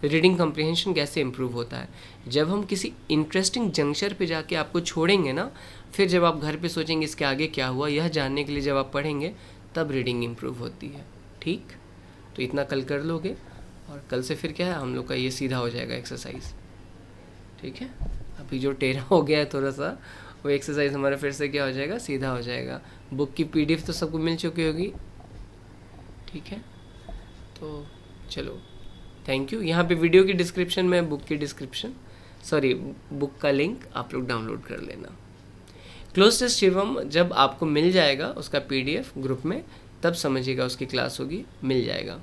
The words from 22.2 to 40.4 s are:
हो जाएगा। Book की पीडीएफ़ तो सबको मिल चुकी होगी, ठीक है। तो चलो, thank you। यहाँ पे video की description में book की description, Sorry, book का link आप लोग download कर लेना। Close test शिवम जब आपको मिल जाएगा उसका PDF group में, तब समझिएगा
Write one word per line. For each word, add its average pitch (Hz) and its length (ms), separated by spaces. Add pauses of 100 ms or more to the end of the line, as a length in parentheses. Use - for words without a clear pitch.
हो 123 120
जाएगा। 123 380 (320)
Book 139 220
की 160 120
पीडीएफ़ 156 400
तो 175 60
सबको 160 260
मिल 165 180
चुकी 165 300
होगी, 165 260 (1400)
ठीक - 180
है। 196 120 (1000)
तो 151 300 (440)
चलो, - 280 (680)
thank 135 260
you। 220 100
यहाँ 170 220
पे 175 100
video 170 300
की 190 80
description 180 540
में 175 220
book 147 160
की 156 120
description, 147 560 (520)
Sorry, 135 280 (400)
book 139 280
का 147 100
link 139 340 (120)
आप 123 180
लोग 127 140
download 110 360
कर - 160
लेना। - 360 (960)
Close 208 260
test 247 180
शिवम 190 440
जब 165 320
आपको 135 320
मिल 151 260
जाएगा 151 360
उसका - 320
PDF 139 580
group 131 280
में, 226 160 (400)
तब 170 120
समझिएगा 131 500